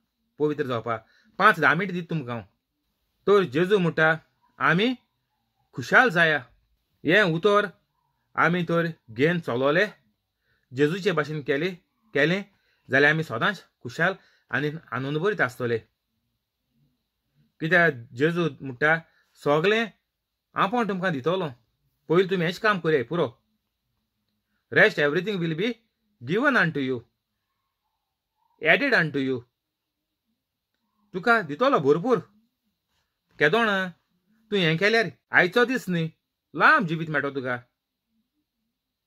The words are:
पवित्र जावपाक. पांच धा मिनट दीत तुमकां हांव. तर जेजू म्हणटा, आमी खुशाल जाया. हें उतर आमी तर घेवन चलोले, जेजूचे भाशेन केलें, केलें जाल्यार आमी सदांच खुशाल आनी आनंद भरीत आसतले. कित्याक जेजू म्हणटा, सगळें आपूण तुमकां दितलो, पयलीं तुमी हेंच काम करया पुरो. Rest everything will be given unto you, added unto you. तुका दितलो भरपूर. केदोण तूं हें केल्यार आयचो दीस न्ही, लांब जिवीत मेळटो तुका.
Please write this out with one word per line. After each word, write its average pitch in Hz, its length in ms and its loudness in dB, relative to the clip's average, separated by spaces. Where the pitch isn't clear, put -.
पवित्र 147 240 -2
जावपाक. 117 440 -6
पांच 185 220 2
धा 143 140 4
मिनट 185 180 -4
दीत 175 180 -6
तुमकां 127 260 -6
हांव. 104 100 -12
तर 196 160 4
जेजू 180 360 0
म्हणटा, 160 380 2
आमी 175 360 2
खुशाल 202 360 2
जाया. 160 300 2
हें 180 180 4
उतर 202 440 2
आमी 170 280 2
तर 170 240 0
घेवन 151 300 0
चलोले, 143 460 0
जेजूचे 175 360 0
भाशेन 151 280 -4
केलें, 147 340 -4
केलें 165 280 0
जाल्यार 139 220 4
आमी 160 100 -2
सदांच 156 420 -6
खुशाल 165 300 -2
आनी 139 200 -4
आनंद 135 260 -6
भरीत 175 240 -2
आसतले. 120 380 -2
कित्याक 165 320 2
जेजू 151 560 -2
म्हणटा, 147 380 0
सगळें 190 420 2
आपूण 196 340 -2
तुमकां 185 240 -4
दितलो, 156 360 -4
पयलीं 175 220 2
तुमी 180 140 0
हेंच 170 140 -4
काम 208 200 0
करया 156 260 0
पुरो. 156 340 -4
Rest 180 240 4
everything 175 400 -2
will 165 220 -4
be 240 120 -2
given 240 240 0
unto 170 260 0
you, 131 220 -4
added 202 300 2
unto 165 240 0
you. 131 240 -4
तुका 220 280 2
दितलो 226 360 0
भरपूर. 170 400 2
केदोण 208 300 2
तूं 202 80 0
हें 160 180 2
केल्यार 214 280 2
आयचो 175 340 2
दीस 247 240 -2
न्ही, 165 220 -2
लांब 233 320 2
जिवीत 160 220 -6
मेळटो 143 220 -4
तुका. 127 280 -6